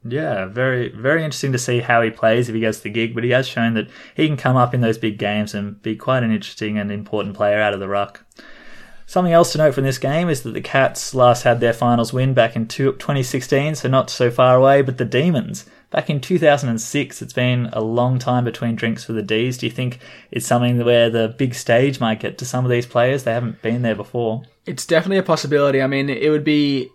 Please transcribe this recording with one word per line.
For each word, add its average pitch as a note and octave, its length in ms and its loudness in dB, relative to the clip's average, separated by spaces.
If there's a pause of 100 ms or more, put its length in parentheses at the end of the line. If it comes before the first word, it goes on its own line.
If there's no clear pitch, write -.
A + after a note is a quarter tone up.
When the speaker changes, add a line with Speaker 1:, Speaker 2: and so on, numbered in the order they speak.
Speaker 1:
Yeah, B2 380 -4
very, B2 420 -2
very D3 380 -2
interesting C#3+ 260 -4
to B2 60 0
see A#2+ 240 0
how A#2 200 4
he A2+ 80 2
plays A2+ 380 2
if A2 80 -6
he A2 60 0
gets A2 180 -2
the A2+ 100 -10
gig, A#2 240 -4
but A#2 120 -4
he B2 60 2
has C3 140 2
shown A#2 280 -2
that G#2+ 160 -2 (260)
he D#3 120 0
can D3 100 -2
come B2+ 180 2
up B2 180 4
in B2+ 60 0
those A2+ 180 2
big G#2+ 200 -4
games G#2 360 -2
and G2+ 280 -8
be A2 160 -6
quite C3 260 0
an A2+ 80 0
interesting G#2+ 460 -4
and G2+ 120 -4
important G#2 460 -6
player G#2 240 0
out G#2 140 2
of G2 80 -6
the F#2+ 80 -8
ruck. G2+ 340 -4 (840)
Something F3+ 280 0
else E3+ 180 6
to - 60 -4
note D3+ 160 4
from C#3 100 -2
this C3+ 140 -2
game D#3+ 320 -2
is C#3 140 -2
that A#2 80 -8
the G2+ 100 -8
Cats - 520 -2
last B2 300 4
had A#2 160 4
their A#2 140 2
finals A#2+ 400 0
win C3 200 0
back A#2+ 220 2
in A2+ 120 -2
two, C3+ 260 -2
twenty C#3 300 -4
sixteen, C#3 520 -2
so C3+ 140 -4
not C3 200 2
so A#2+ 220 0
far B2+ 240 6
away, C3+ 280 6
but B2+ 140 -2
the - 60 0
Demons C3 600 -2 (240)
back - 200 -4
in D3 120 -2
two F3+ 180 0
thousand C#3+ 300 4
and A2+ 100 -2
six. - 420 -6
It's C3 120 -14
been B2 400 0
a A#2 80 -2
long A#2+ 380 0
time B2 260 0
between A#2 300 -4
drinks A2+ 280 -4
for - 80 -10
the A2 120 -4
D's. A2+ 340 -2
Do A#2+ 80 -8
you A#2 60 -4
think B2+ 280 -6 (320)
it's - 140 -6
something A#2+ 400 2
where A#2 240 6
the A2+ 280 0
big B2 180 -2
stage C3 440 2
might A2 220 -2
get - 160 -8
to B2+ 80 -10
some B2+ 180 -2
of B2 80 0
these A#2+ 140 0
players? B2+ 400 0
They A2+ 80 0
haven't A#2+ 280 -4
been A#2 200 -2
there A2+ 140 0
before. A2+ 480 -4 (220)
Speaker 2:
It's - 200 -8
definitely F3 320 0
a F#3 60 0
possibility. C#3+ 580 2
I C3 60 0
mean, C#3 200 -2
it C3+ 220 0
would D3+ 140 2
be C#3+ 520 2